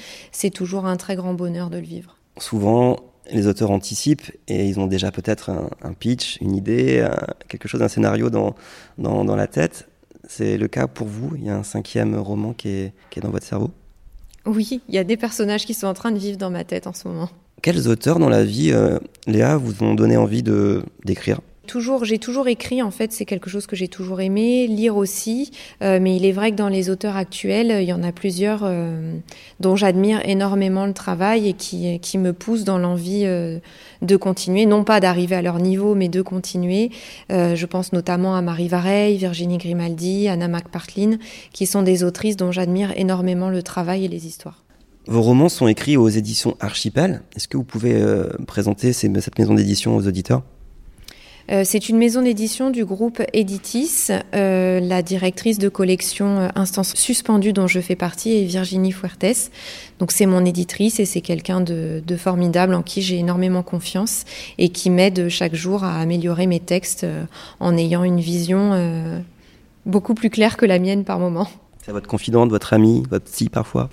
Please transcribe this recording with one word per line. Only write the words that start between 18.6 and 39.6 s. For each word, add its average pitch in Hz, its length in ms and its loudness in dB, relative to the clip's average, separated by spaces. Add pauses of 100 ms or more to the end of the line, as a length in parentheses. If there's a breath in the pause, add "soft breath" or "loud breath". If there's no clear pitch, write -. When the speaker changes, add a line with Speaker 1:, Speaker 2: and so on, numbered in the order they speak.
Speaker 2:
euh, 110 260 4 (280)
Léa, 117 320 4
vous 113 260 -4
ont 107 100 2
donné 110 220 4
envie 113 260 2
de, 101 420 2 (200)
d'écrire ? 98 380 -4 (240)
Speaker 1:
Toujours, 240 400 -2
j'ai 220 120 0
toujours 247 300 -4
écrit, 247 340 -2
en 208 100 -2
fait, 220 200 -4
c'est 202 140 -8
quelque 190 240 -6
chose 202 180 -8
que 208 80 -8
j'ai 180 140 -4
toujours 185 320 -8
aimé, 226 460 2
lire 220 280 0
aussi, 220 560 -2 (300 loud breath)
euh, 190 200 2
mais 185 140 4
il 185 80 0
est 196 80 6
vrai 208 200 0
que 202 40 -4
dans 202 140 0
les 185 200 0
auteurs 196 280 -4
actuels, 202 640 0
il 180 40 2
y 180 60 0
en 175 120 -2
a 175 100 -2
plusieurs, 202 500 -2
euh, 165 540 -4 (420 loud breath)
dont 185 160 4
j'admire 196 480 4
énormément 196 600 2
le 202 80 -2
travail 196 560 0
et - 20 4
qui, 175 480 -4
qui - 200 -6
me 180 120 2
poussent 220 320 -4
dans 190 140 0
l'envie, 180 480 -2
euh, 170 340 -2 (420 loud breath)
de 180 140 4
continuer, 190 500 2
non 208 200 4
pas 214 160 6
d'arriver 180 340 2
à 180 60 0
leur 175 180 -2
niveau, 190 340 2
mais 190 140 2
de 180 140 0
continuer. 185 680 -2 (440 loud breath)
Euh, 170 240 2
je 170 80 -4
pense 185 260 -4
notamment 180 460 0
à 180 40 0
Marie 170 280 -2
Vareille, 196 480 2
Virginie 175 400 -2
Grimaldi, 175 720 -2